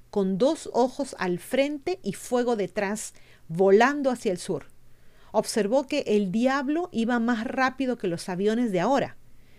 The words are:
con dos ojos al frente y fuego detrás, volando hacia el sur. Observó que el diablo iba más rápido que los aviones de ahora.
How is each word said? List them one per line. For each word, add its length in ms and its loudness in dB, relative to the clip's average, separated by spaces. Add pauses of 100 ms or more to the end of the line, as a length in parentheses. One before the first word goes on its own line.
(100)
con 260 0
dos 360 0
ojos 460 0
al 200 -2
frente 640 -2
y 100 -4
fuego 440 -2
detrás, 580 -4 (340)
volando 640 6
hacia 220 -2
el 60 -4
sur. 280 -6 (640)
Observó 540 0
que 200 -2
el 240 2
diablo 640 0
iba 260 0
más 260 0
rápido 520 -2
que 100 -4
los 220 -4
aviones 420 0
de 100 0
ahora. 360 0 (420)